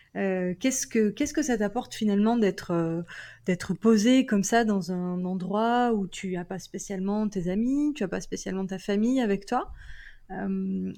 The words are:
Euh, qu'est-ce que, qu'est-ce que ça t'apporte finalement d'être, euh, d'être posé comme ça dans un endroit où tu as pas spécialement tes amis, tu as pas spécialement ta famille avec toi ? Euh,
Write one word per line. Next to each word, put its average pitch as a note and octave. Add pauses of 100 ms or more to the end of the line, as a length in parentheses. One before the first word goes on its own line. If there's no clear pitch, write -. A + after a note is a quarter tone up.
(160)
Euh, F#3
qu'est-ce C4
que, G#3+
qu'est-ce C#4+
que D#4
ça A#3+
t'apporte G#3
finalement G#3+
d'être, F#3+
euh, E3 (460)
d'être F#3
posé A3+
comme G3+
ça A#3
dans F#3+
un F3+
endroit A3
où G3
tu F3+
as F3
pas F#3+
spécialement G3
tes F3+
amis, C4+
tu -
as F3+
pas F#3
spécialement F#3+
ta F#3
famille A3
avec G3+
toi ? C4 (580)
Euh, F#3+